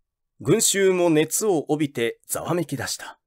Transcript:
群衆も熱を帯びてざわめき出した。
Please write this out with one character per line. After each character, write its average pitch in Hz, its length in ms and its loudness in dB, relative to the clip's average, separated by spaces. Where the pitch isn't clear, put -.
群 156 200 2
衆 190 320 2
も 175 160 2
熱 156 380 2
を 165 220 0
帯 151 200 0
び 143 40 -10
て 117 340 -4
ざ - 160 -6
わ 151 120 -4
め 175 100 -2
き 143 120 -8
出 110 100 -8
し - 100 -6
た。 - 300 -16